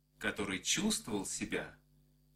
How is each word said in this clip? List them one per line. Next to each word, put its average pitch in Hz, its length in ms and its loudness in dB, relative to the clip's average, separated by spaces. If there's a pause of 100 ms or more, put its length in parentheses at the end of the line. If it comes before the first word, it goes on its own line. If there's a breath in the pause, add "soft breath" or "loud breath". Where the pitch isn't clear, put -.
(180)
который 98 420 0
чувствовал 107 640 2
себя - 540 -4 (580)